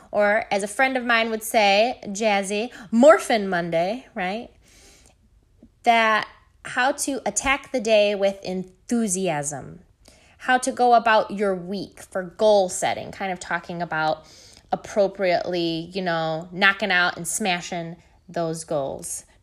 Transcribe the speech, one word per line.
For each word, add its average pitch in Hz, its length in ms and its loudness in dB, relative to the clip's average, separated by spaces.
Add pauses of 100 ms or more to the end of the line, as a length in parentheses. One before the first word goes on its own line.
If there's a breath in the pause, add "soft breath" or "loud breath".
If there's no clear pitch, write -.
or 208 400 2
as 202 140 -2
a 208 40 -4
friend 262 300 0
of 240 80 -4
mine 233 240 2
would 220 140 -6
say, 214 640 4
Jazzy, 208 680 -2 (180 loud breath)
Morphin 247 580 4
Monday, 175 680 -2
right? 196 340 -6 (1300 soft breath)
That 226 440 4 (380)
how 262 280 0
to 277 300 -6
attack 269 480 -2
the 262 80 -2
day 208 360 4
with 196 280 0
enthusiasm, 180 1400 -4 (580 soft breath)
how 254 180 2
to 254 140 -2
go 247 240 4
about 220 340 4
your 202 240 -2
week 180 480 -10
for - 220 -8
goal 202 440 4
setting, - 440 -4
kind 196 200 -6
of 180 80 -6
talking 175 400 -8
about 160 460 -2 (460 loud breath)
appropriately, 180 1200 -2
you 190 80 -6
know, 165 500 -4
knocking 196 400 2
out 180 240 2
and 170 120 -10
smashing 175 680 -4 (300 soft breath)
those 165 360 -4
goals, - 600 -6 (180 soft breath)